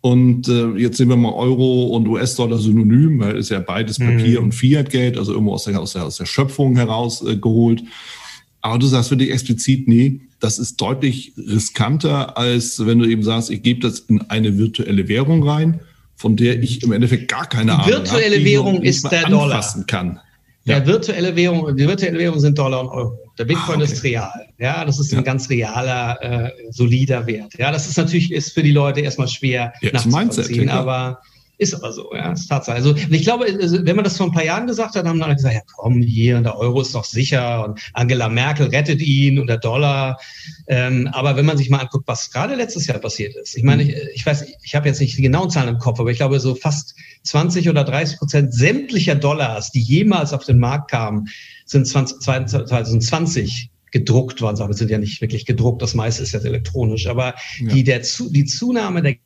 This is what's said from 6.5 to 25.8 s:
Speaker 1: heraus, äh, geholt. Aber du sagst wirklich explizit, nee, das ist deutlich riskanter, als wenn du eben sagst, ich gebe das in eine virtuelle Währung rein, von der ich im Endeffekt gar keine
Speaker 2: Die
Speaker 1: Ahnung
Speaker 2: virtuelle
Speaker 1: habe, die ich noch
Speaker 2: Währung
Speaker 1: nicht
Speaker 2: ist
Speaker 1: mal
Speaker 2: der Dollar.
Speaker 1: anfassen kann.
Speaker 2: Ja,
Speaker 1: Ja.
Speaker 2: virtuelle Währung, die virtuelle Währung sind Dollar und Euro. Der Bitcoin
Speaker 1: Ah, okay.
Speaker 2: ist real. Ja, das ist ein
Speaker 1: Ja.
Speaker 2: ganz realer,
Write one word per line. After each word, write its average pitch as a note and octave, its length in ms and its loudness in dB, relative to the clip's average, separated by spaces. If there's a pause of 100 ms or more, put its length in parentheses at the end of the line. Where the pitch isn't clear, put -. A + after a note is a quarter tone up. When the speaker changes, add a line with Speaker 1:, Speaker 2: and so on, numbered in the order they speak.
Speaker 1:
heraus, A#2 500 -2
äh, A2 100 0
geholt. A#2 480 2 (760)
Aber A2+ 180 -2
du C3 80 2
sagst B2+ 240 2
wirklich C3 200 2
explizit, C3 580 0
nee, C3 320 4 (200)
das A2 180 -2
ist A#2 200 -6
deutlich C3+ 600 -4
riskanter, C#3 1000 -2
als A#2+ 480 -2
wenn A#2 140 4
du A#2 100 4
eben A2+ 140 0
sagst, A2+ 280 -2
ich A2 120 -6
gebe A#2+ 180 0
das A#2 200 -4
in G#2 280 2
eine G#2+ 300 0
virtuelle G#2+ 500 0
Währung C#3 340 2
rein, D#3 380 2 (360)
von A2 200 2
der A#2 260 2
ich - 200 -2
im A#2 100 2
Endeffekt B2 360 2
gar C3 200 -4
keine A2+ 240 0
Speaker 2:
Die E3+ 60 4
Speaker 1:
Ahnung - 100 4
Speaker 2:
virtuelle A#3+ 360 2
Speaker 1:
habe, G#3 60 4
die G3+ 60 4
ich G#3 200 6
noch G3 80 4
Speaker 2:
Währung F#3+ 160 2
Speaker 1:
nicht E3+ 80 2
Speaker 2:
ist - 160 0
Speaker 1:
mal C#3+ 60 -2
Speaker 2:
der E3 140 2
Dollar. D3+ 200 4
Speaker 1:
anfassen A2 420 -2
kann. F2+ 340 -4 (440)
Speaker 2:
Ja, C#3+ 140 2
Speaker 1:
Ja. C3+ 80 2
Speaker 2:
virtuelle F#3 480 0
Währung, E3+ 400 0
die C#3+ 140 2
virtuelle E3+ 300 -2
Währung E3+ 220 0
sind D3 180 4
Dollar C3 240 0
und B2+ 60 -6
Euro. A#2 300 -6 (200)
Der A2+ 80 -4
Bitcoin D#3+ 340 -2
Speaker 1:
Ah, D3 40 2
okay. C#3+ 80 0
Speaker 2:
ist C3 100 -6
real. A2+ 440 -4 (120)
Ja, D3+ 260 -4
das C#3+ 140 0
ist C#3+ 140 -2
ein C3 60 2
Speaker 1:
Ja. C3 40 0
Speaker 2:
ganz C3 260 -2
realer, A#2+ 720 -2